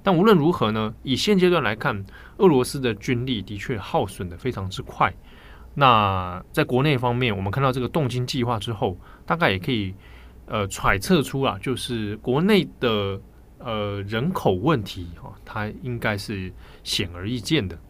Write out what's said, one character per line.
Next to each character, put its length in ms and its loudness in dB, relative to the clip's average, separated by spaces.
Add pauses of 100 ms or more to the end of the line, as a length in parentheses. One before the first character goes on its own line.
但 140 4
无 80 6
论 120 10
如 160 6
何 200 2
呢， 200 0 (120)
以 120 0
现 220 4
阶 140 6
段 100 2
来 140 0
看， 280 -4 (340)
俄 100 4
罗 160 4
斯 160 -4
的 160 -2
军 320 -2
力 160 -4
的 160 -10
确 180 -6
耗 300 -2
损 200 -8
得 80 -10
非 160 -4
常 200 -6
之 100 -8
快。 320 -2 (640)
那 760 4
在 120 0
国 180 2
内 160 2
方 180 0
面， 200 0
我 40 -4
们 120 -2
看 120 0
到 80 4
这 80 -2
个 80 -2
动 220 0
精 160 -2
计 180 -2
划 160 0
之 140 -6
后， 240 -2 (280)
大 100 0
概 160 2
也 80 0
可 120 -4
以， 220 -4 (540)
呃， 200 -2
揣 300 2
测 240 2
出 200 -4
啊， 200 0
就 140 -4
是 420 -6
国 240 0
内 260 4 (120)
的， 420 0 (380)
呃， 420 -4
人 320 -2
口 200 2
问 300 2
题 240 -10 (160)
啊， 60 -16 (160)
它 220 -8 (160)
应 140 -6
该 200 0
是 340 -6 (320)
显 300 -4
而 160 -8
易 100 -4
见 260 0
的。 120 -8 (120)